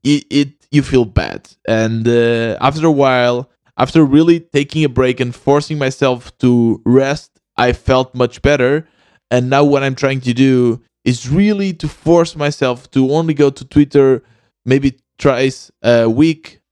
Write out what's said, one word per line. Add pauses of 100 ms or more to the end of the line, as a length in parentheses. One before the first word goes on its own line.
it,
it,
you
feel
bad. (160)
And,
uh,
after
a
while, (260)
after
really
taking
a
break
and
forcing
myself
to
rest, (160)
I
felt
much
better. (420)
And
now
what
I'm
trying
to
do (220)
is
really
to
force
myself
to
only
go
to
Twitter (420)
maybe (200)
thrice (120)
a
week (120)